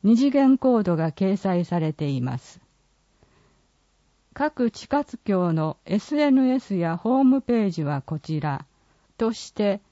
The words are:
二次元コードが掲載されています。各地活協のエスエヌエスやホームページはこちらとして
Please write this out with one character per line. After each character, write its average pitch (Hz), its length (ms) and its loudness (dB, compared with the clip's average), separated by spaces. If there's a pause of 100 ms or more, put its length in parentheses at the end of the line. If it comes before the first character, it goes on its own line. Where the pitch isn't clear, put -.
二 226 160 4
次 269 120 2
元 269 280 4
コ 247 220 2
ー - 20 -2
ド 180 120 0
が 160 160 0
掲 190 280 0
載 175 260 0
さ 170 160 -2
れ 156 140 -2
て 151 120 -6
い 135 140 -2
ま 127 160 -4
す。 - 240 -16 (1700)
各 247 360 -2
地 - 180 -20
活 254 280 -4
協 180 380 -2
の 156 320 -4
エ 202 120 -2
ス 294 200 -4
エ 294 120 2
ヌ 262 180 4
エ 254 120 0
ス - 140 -8
や 170 240 -2
ホ 262 220 0
ー 269 40 4
ム 262 160 4
ペ 220 280 0
ー - 20 -2
ジ 165 120 -6
は 143 200 -4
こ 156 160 -8
ち 156 240 -6
ら 147 240 -6 (500)
と 226 160 -2
し - 200 -14
て 202 280 -2 (120)